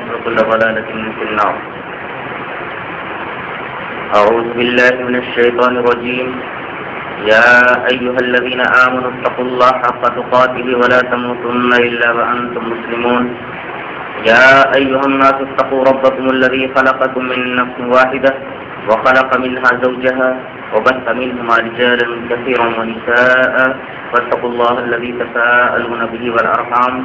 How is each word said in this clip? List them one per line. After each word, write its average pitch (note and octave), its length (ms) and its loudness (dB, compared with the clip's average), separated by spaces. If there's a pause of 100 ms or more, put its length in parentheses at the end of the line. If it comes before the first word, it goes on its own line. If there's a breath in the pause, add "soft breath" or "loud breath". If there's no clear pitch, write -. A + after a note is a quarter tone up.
(120)
وكل A#2 240 -4
ضلالة A2 540 0 (280)
في A2 120 -6
النار. G#2 260 0 (2500)
أعوذ A2+ 320 4 (100)
بالله B2 360 4 (140)
من B2 160 0
الشيطان A#2+ 540 2
الرجيم. A#2+ 500 0 (1040)
يا A2+ 160 6 (440)
أيها B2 360 -2
الذين B2 340 0 (240)
آمنوا B2+ 300 -2
اتقوا B2 300 -4
الله B2 260 2 (140)
حق B2 180 -2 (160)
تقاته B2 480 2 (140)
ولا B2 180 4 (120)
تموتن B2 600 -2 (160)
إلا A#2+ 200 0 (100)
وأنتم A#2+ 460 -2 (100)
مسلمون. A#2+ 500 -2 (1080)
يا B2+ 160 8 (320)
أيها C3+ 320 2
الناس C3+ 260 4 (100)
اتقوا C3+ 440 0
ربكم C3 340 2 (100)
الذي C3 280 2 (120)
خلقكم C3 560 0
من B2+ 240 -4
نفس B2+ 220 -2 (180)
واحدة C3 380 4 (560)
وخلق B2+ 480 4
منها B2+ 340 0 (120)
زوجها B2+ 460 0 (440)
وبث B2 320 2 (160)
منهما A#2+ 360 -2
رجالا A#2+ 500 0 (220)
كثيرا A#2+ 380 0 (100)
ونساء B2 800 2 (580)
واتقوا A#2+ 360 -2
الله A#2+ 300 0
الذي A#2+ 320 -4 (100)
تساءلون A#2 840 0
به A2+ 260 -8
والأرحام A#2 600 0 (120)